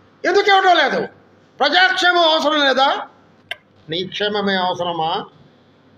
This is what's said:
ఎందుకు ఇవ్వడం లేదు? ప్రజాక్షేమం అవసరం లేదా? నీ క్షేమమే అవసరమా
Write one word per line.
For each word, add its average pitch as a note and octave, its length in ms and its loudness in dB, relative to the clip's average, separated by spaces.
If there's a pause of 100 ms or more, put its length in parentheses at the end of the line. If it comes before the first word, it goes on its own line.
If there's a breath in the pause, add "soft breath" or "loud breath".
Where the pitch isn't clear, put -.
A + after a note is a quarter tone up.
(240)
ఎందుకు F#4+ 240 2
ఇవ్వడం F#4+ 280 4
లేదు? G3+ 320 -2 (500)
ప్రజాక్షేమం F4+ 600 2
అవసరం D#4 420 2
లేదా? C#4 460 0 (800)
నీ F3 180 -8
క్షేమమే G3+ 480 -4
అవసరమా F3 720 -4 (720)